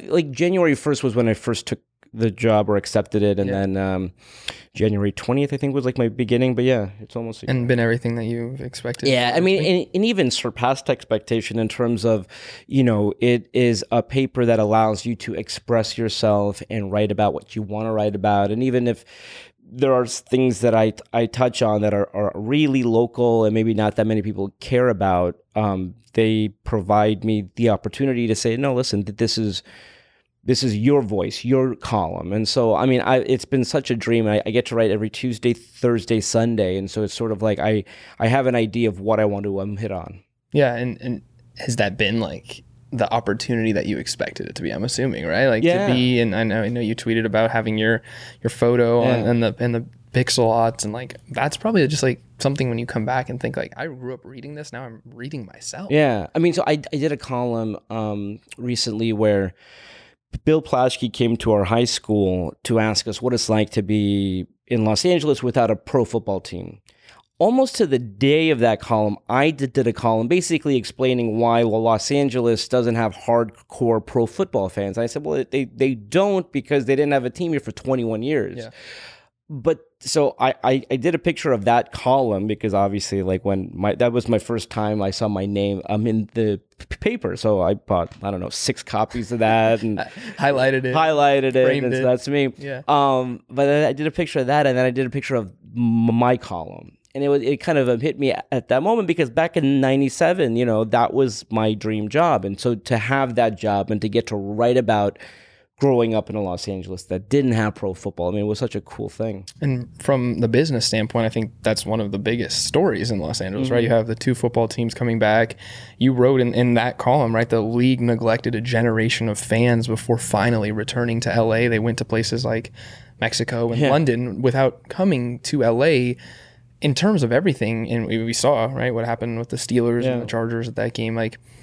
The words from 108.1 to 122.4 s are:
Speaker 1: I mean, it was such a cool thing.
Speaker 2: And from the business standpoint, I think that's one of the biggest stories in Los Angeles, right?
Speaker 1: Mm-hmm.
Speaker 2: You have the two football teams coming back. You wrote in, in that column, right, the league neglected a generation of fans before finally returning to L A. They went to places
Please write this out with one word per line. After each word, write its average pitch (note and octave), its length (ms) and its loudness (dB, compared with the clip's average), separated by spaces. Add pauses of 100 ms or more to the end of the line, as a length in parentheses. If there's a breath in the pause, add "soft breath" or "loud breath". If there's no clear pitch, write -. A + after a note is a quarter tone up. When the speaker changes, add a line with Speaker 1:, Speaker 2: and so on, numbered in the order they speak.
Speaker 1:
I - 20 0
mean, G#2 100 -2
it G#2 60 -2
was G#2 100 -2
such B2 160 -6
a G#2 80 -6
cool - 280 -12
thing. G#2 360 -8 (160)
Speaker 2:
And B2+ 280 -2 (120)
from B2 380 0
the A#2+ 80 2
business B2 400 2
standpoint, A2 400 0
I - 20 -2
think A2 220 -4 (100)
that's A2 240 -2
one A2 140 -2
of G2+ 120 -4
the G2+ 60 -4
biggest G#2+ 480 -2
stories B2 460 0
in G2+ 80 -2
Los D#2 220 -4
Angeles, G2+ 280 -4
right? A#2+ 140 2
Speaker 1:
Mm-hmm. A#2 80 0
Speaker 2:
You A#2 40 6
have A2+ 120 2
the A2+ 80 -4
two B2+ 180 -2
football A#2 340 0
teams A#2 280 -4
coming A2+ 240 -2
back. A2 380 4 (420 loud breath)
You C3 140 6
wrote B2+ 280 6
in, A#2+ 140 0
in B2 200 4
that A#2 220 0
column, B2+ 380 2
right, A2+ 140 2
the A2+ 120 2
league B2 400 2
neglected A#2 540 0
a G#2+ 60 -2
generation A2+ 680 0
of G#2 80 -4
fans A#2 480 2
before A2+ 320 -2
finally G#2+ 540 0
returning A2+ 500 -2
to - 120 -2
L A2+ 200 2
A. A#2 140 2
They A2+ 120 2
went A#2 200 -2
to A#2 60 -4
places A2+ 380 -2